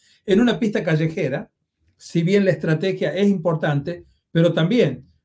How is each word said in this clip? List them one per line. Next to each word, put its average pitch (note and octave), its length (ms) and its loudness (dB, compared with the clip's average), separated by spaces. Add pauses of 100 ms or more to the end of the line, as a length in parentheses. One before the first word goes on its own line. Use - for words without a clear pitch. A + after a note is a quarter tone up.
(240)
en G3+ 160 2
una A#3+ 200 2
pista G#3 240 -2
callejera, D#3+ 680 -2 (460)
si - 260 -4
bien G3 220 2
la F#3 80 2
estrategia E3 640 -2
es G3+ 140 2
importante, E3 760 -2 (260)
pero E3 220 2
también F3 540 0 (180)